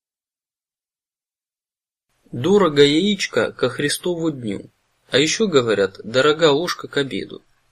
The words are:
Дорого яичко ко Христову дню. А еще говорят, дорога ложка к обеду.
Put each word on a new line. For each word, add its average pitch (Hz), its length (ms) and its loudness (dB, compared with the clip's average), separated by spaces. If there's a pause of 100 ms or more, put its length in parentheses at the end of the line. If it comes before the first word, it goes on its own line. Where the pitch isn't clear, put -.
(2250)
Дорого 156 500 2
яичко 160 680 0
ко 127 160 -2
Христову 165 600 -4
дню. 120 400 -8 (400)
А 123 100 0
еще 160 280 0
говорят, 113 560 0
дорога 147 480 2
ложка 151 380 -4
к - 80 -8
обеду. 135 440 -6 (300)